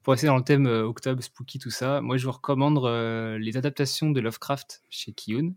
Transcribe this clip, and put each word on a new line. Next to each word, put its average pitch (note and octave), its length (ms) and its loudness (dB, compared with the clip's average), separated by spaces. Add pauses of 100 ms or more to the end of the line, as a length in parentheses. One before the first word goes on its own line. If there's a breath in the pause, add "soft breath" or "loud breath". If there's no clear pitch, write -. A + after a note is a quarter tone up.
pour C3+ 120 4
rester C3 120 2
dans C#3 120 6
le B2+ 60 2
thème, C#3 220 4
euh, A2+ 180 2
octobre, B2 380 -4
spooky, - 380 -14
tout A#2+ 100 -10
ça, C3+ 320 -2
moi, A#2+ 160 -2
je B2+ 80 -2
vous C3 60 -2
recommande, C#3 520 2
euh, A2+ 540 -2
les A2 200 -4
adaptations C#3+ 520 0
de C#3 100 2
Lovecraft - 720 -4
chez - 220 -12
Kiyun. C#3 460 -4